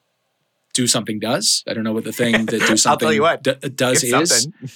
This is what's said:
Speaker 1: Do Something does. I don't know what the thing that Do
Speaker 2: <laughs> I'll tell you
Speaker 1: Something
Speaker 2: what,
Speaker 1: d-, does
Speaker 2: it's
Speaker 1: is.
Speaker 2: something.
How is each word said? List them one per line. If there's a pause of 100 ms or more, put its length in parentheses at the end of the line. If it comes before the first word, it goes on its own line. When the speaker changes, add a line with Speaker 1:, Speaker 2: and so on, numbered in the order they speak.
(720)
Speaker 1:
Do
Something
does.
I
don't
know
what
the
thing
that
Do
Speaker 2:
<laughs>
I'll
tell
you
Speaker 1:
Something
Speaker 2:
what,
Speaker 1:
d-,
does
Speaker 2:
it's (200)
Speaker 1:
is.
Speaker 2:
something.